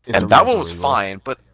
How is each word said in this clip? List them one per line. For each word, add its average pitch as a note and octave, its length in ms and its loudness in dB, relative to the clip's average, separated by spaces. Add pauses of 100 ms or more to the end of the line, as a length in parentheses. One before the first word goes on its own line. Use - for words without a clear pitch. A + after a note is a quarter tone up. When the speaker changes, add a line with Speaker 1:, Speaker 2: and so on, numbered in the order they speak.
Speaker 1:
It's A#2+ 160 0
a - 0 -
Speaker 2:
and F3+ 80 -4
that C3+ 120 6
Speaker 1:
Regal, A3+ 60 2
Speaker 2:
one A#3 120 0
was E2+ 120 -6
Speaker 1:
Regal. E2+ 100 -14
Speaker 2:
fine. G2 420 -2
But C3 160 -10 (140)